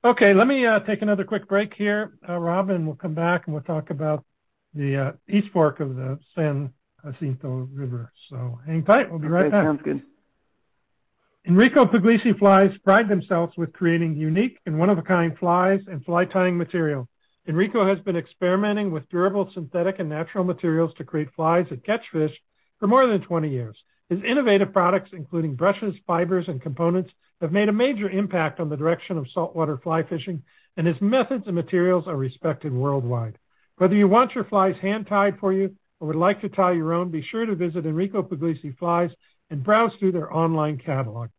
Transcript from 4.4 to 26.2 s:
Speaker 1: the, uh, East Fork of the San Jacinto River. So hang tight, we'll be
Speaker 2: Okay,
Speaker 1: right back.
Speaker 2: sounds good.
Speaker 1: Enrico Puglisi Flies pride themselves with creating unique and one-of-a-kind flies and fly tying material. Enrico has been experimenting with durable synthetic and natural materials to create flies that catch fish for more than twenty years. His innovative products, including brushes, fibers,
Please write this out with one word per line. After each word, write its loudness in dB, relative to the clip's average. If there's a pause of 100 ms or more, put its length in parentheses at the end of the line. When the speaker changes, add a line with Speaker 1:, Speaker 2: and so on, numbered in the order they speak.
Speaker 1:
the, -2
uh, -2 (160)
East 0
Fork 2
of -6
the -8 (160)
San -2 (320)
Jacinto -8
River. -10
So -12
hang -2
tight, 4
we'll -10
be -8
Speaker 2:
Okay, 0
Speaker 1:
right 2
back. 4
Speaker 2:
sounds 0
good. -6 (1400)
Speaker 1:
Enrico 6
Puglisi 4
Flies 6
pride 4
themselves -2
with -4
creating 0
unique 0
and -2
one-of-a-kind 2
flies 2
and -12
fly 0
tying 0
material. -2 (400)
Enrico 0
has 0
been -4
experimenting -2
with -8
durable 0
synthetic -4
and -4
natural -4
materials 0
to -14
create -6
flies 0
that -12
catch -4
fish -4 (380)
for 0
more 6
than 0
twenty -2
years. -8 (260)
His -4
innovative 2
products, 0
including -6
brushes, -2
fibers, 0